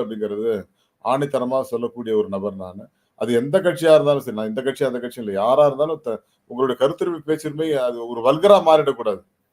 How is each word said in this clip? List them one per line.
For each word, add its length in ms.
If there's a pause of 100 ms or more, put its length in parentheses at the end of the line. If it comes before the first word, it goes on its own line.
அப்படிங்கிறது 640 (380)
ஆணித்தனமா 560
சொல்லக்கூடிய 560
ஒரு 120
நபர் 280
நானு. 320 (280)
அது 180
எந்த 260
கட்சியா 340
இருந்தாலும் 260
சரி, 160
நான் 120
இந்த 140
கட்சி 220
அந்த 140
கட்சி 220
இல்லை, 140
யாரா 320
இருந்தாலும் 340
த-, 200 (260)
உங்களுடைய 340
கருத்துரிமை 440
பேச்சுரிமை 480
அது 360
ஒரு 240
வல்கரா 280
மாறிடக்கூடாது. 640 (300)